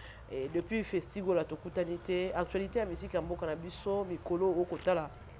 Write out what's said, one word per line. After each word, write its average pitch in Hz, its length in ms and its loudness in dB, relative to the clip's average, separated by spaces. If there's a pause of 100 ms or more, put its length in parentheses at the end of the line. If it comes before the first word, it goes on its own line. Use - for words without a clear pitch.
(300)
Et 135 220 -2
depuis 185 320 2
Festigo, 185 480 0
la 165 120 6
Tokutani 170 540 -2
te, 180 360 0
actualité 190 460 0
à 220 40 2
musique 180 300 -4
à 170 80 2
Mboka 170 240 -2
na 156 80 0
biso, 190 500 0
Mikolo, 180 560 2
Okotala, 175 480 2 (320)